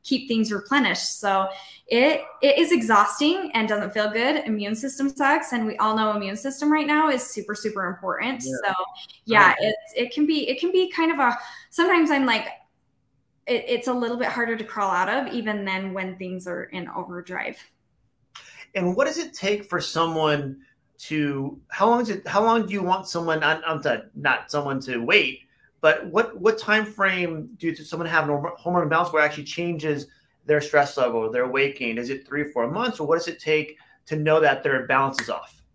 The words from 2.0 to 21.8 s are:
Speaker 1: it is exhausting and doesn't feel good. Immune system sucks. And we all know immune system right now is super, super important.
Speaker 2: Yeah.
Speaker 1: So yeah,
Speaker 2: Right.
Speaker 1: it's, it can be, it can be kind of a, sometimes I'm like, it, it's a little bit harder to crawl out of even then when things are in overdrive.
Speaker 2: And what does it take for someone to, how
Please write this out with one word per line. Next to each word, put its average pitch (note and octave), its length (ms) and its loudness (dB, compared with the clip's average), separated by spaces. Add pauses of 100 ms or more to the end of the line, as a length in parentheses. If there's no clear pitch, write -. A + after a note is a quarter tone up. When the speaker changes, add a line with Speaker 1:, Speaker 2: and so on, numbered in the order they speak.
Speaker 1:
it C#4 160 6
is E4 140 4
exhausting D4 800 4
and A3 140 2
doesn't G#3 260 -2
feel G#3+ 160 0
good. B3 360 0
Immune G#3+ 300 -2
system C4+ 340 -2
sucks. D4 440 0
And A3+ 140 0
we - 100 -4
all G#3+ 180 2
know G#3+ 200 2
immune G3+ 220 -4
system C4+ 340 0
right D4+ 160 2
now D4+ 220 4
is B3+ 140 0
super, G#3 320 -6
super G3+ 320 -4
important. G#3+ 580 -4
Speaker 2:
Yeah. C4 180 -4
Speaker 1:
So G3 100 0 (520)
yeah, G#3+ 240 8
Speaker 2:
Right. - 100 2
Speaker 1:
it's, - 360 -4
it A#3+ 180 -2
can D4 120 2
be, D4+ 240 0
it B3+ 100 -2
can F4 120 0
be F#4 200 2
kind E4 200 2
of C#4+ 80 0
a, A#3+ 180 4 (340)
sometimes E4+ 380 4
I'm C4+ 160 4
like, A3 220 0 (1000)
it, - 200 -2
it's A#3+ 200 -2
a B3+ 60 0
little A#3+ 240 -2
bit B3 120 -2
harder A#3 260 -2
to A3 80 -8
crawl G3+ 280 -2
out F3+ 180 0
of C4 240 -2
even G#3+ 320 -4
then F#3+ 280 -4
when F#3 240 -6
things F#3 300 -10
are - 180 -8
in F3+ 240 -10
overdrive. F3+ 680 -10 (1160)
Speaker 2:
And F3+ 200 0
what C#4 120 2
does D#4 100 -4
it E4 160 -8
take G#3 300 -4
for E3+ 160 -4
someone D#3 800 0 (380)
to, C#3+ 600 -4 (120)
how G3+ 200 2